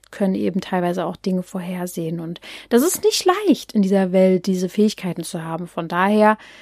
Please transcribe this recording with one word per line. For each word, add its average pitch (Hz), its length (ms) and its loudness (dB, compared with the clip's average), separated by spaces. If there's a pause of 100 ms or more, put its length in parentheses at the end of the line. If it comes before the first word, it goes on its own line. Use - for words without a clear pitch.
(100)
können 190 240 -2
eben 196 260 -2
teilweise 180 440 -2
auch 165 120 -8
Dinge 185 260 -2
vorhersehen. 175 760 -8
Und 165 200 -10 (280)
das 240 140 4
ist 349 200 -2
nicht 427 220 0
leicht, 370 480 2
in 214 100 2
dieser 190 300 2
Welt 185 340 4
diese 185 220 -2
Fähigkeiten 185 560 -2
zu 170 180 -10
haben. 165 240 -6
Von 170 220 -8
daher, 208 500 4 (240)